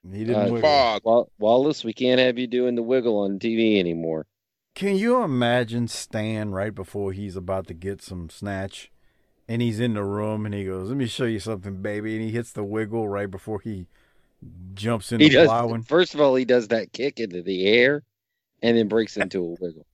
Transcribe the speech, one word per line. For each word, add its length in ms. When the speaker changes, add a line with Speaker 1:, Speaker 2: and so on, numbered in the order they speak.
Speaker 1:
He 140
didn't 240
Speaker 2:
Uh, 40
Speaker 1:
wiggle. 180
Speaker 3:
Fuck. 340
Speaker 2:
Wa-, 200
Wallace, 460
we 80
can't 280
have 180
you 80
doing 280
the 80
wiggle 360
on 200
T 180
V 220
anymore. 480
Speaker 1:
Can 220
you 260
imagine 640
Stan 640
right 240
before 380
he's 240
about 320
to 60
get 280
some 260
snatch? 600
And 160
he's 160
in 160
the 80
room, 440
and 80
he 100
goes, 240
"Let 80
me 100
show 200
you 120
something, 440
baby." 340
And 80
he 80
hits 200
the 120
wiggle 420
right 240
before 300
he 260
jumps 400
in 80
Speaker 2:
He 80
Speaker 1:
the 60
Speaker 2:
does, 140
Speaker 1:
plowing. 340
Speaker 2:
first 320
of 60
all, 140
he 120
does 220
that 240
kick 280
into 220
the 240
air 360
and 140
then 120
breaks 300
into 260
a 160
wiggle. 340